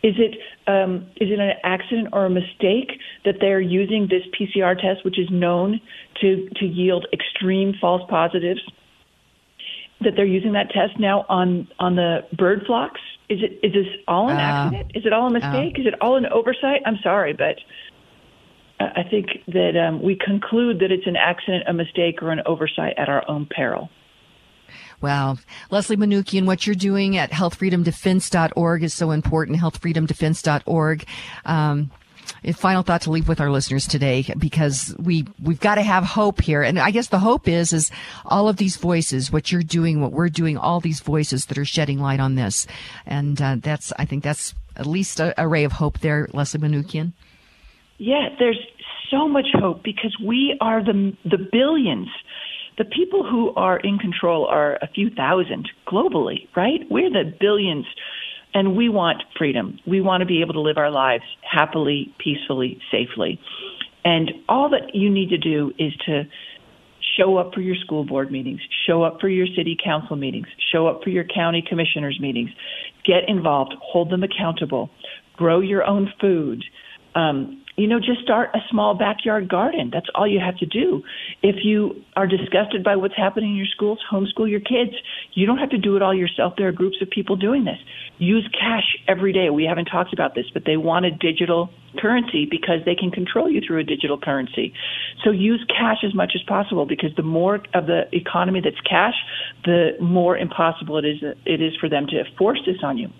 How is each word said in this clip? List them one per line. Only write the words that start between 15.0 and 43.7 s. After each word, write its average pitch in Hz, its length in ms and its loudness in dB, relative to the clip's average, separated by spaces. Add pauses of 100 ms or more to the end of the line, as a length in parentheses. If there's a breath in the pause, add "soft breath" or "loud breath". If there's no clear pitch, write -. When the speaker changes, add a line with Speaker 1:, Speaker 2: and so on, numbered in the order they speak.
Speaker 1:
it 214 80 2
all 233 140 2
a 254 40 2
mistake? 233 460 0
Speaker 2:
uh. 277 40 -4
Speaker 1:
Is 254 60 0
it 208 140 2
all 240 160 4
an 247 100 2
oversight? 262 600 0
I'm 220 160 0
sorry, 180 320 2
but 151 240 -2 (1200 loud breath)
I, 196 220 -2
I - 20 -4
think 185 240 0 (220)
that, 175 280 2
um, 165 240 0
we 190 160 2
conclude 202 640 0
that 185 140 2
it's 190 140 0
an 180 100 -2
accident, 180 500 0
a 175 80 0
mistake, 170 480 -2
or 165 80 -4
an 160 160 -2
oversight 156 500 -2
at 147 140 -2
our 139 180 0
own 151 160 -4
peril. - 460 -4 (1120 loud breath)
Speaker 2:
Wow. 139 380 -2 (320 loud breath)
Leslie 202 260 0
Manookian, 196 500 2
what 185 200 0
you're 208 80 2
doing 196 420 2
at 147 160 0
health 170 240 0
freedom 180 260 2
defense 185 480 2
dot 165 260 2
org 170 260 2
is 160 120 -2
so 165 160 0
important, 156 480 0
health 170 200 0
freedom 160 280 0
defense 156 360 0
dot 147 240 2
org. 156 380 0 (400 loud breath)
Um, 151 460 2 (540 loud breath)
a 165 80 -2
final 185 300 2
thought 170 200 0
to 160 80 -2
leave 160 180 2
with 165 120 0
our 143 100 2
listeners 135 380 0
today, 135 360 2 (140)
because 147 600 0
we, 165 280 0 (160)
we've 156 180 0
gotta 208 220 2
have 185 220 4
hope 208 360 0
here. 147 220 2
And 147 160 2
I 147 120 4
guess 233 180 0
the 196 100 2
hope 226 300 4
is, 170 240 2
is 160 180 2 (340 loud breath)
all 208 240 4
of 202 80 2
these 190 200 0
voices, 156 560 0
what 156 180 0
you're 175 120 2
doing, 165 380 2
what 139 120 -2
we're 170 160 2
doing, 160 280 0
all 175 240 0
these 160 200 -2
voices 147 460 0
that 139 120 -6
are 143 60 -2
shedding 143 340 -2
light 139 220 0
on 135 160 2
this. 110 300 -2 (380 loud breath)
And, 143 380 -2
uh, 135 180 0
that's, - 380 -6